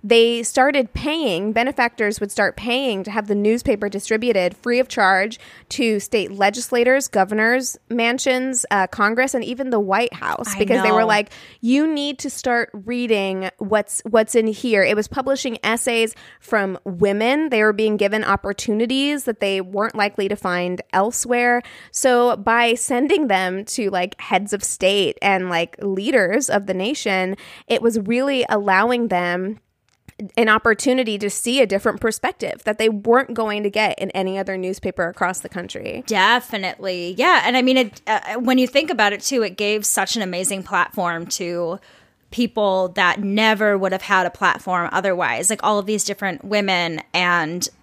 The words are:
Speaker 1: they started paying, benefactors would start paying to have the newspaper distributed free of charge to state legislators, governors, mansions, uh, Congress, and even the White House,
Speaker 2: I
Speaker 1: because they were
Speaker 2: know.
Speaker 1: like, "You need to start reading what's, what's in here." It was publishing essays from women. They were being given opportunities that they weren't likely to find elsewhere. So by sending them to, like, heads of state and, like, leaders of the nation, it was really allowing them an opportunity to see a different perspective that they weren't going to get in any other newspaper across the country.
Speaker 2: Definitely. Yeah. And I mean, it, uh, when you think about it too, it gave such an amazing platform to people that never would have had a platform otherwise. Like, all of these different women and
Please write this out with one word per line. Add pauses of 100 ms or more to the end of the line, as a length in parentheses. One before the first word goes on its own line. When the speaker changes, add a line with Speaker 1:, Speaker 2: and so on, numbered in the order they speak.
Speaker 1:
they
started
paying,
benefactors
would
start
paying
to
have
the
newspaper
distributed
free
of
charge (300)
to
state
legislators,
governors, (140)
mansions,
uh,
Congress,
and
even
the
White
House,
Speaker 2:
I
Speaker 1:
because
they
were
Speaker 2:
know.
Speaker 1:
like, (320)
"You
need
to
start
reading
what's,
what's
in
here."
It
was
publishing
essays (260)
from
women.
They
were
being
given
opportunities
that
they
weren't
likely
to
find (140)
elsewhere. (300)
So
by
sending
them
to,
like,
heads
of
state
and,
like,
leaders
of
the
nation, (300)
it
was
really (100)
allowing
them (800)
an
opportunity
to
see
a
different
perspective
that
they
weren't
going
to
get
in
any
other
newspaper
across
the
country.
Speaker 2:
Definitely.
Yeah.
And
I
mean,
it,
uh,
when
you
think
about
it
too,
it
gave
such
an
amazing
platform
to (500)
people
that
never
would
have
had
a
platform
otherwise.
Like,
all
of
these
different
women (120)
and (140)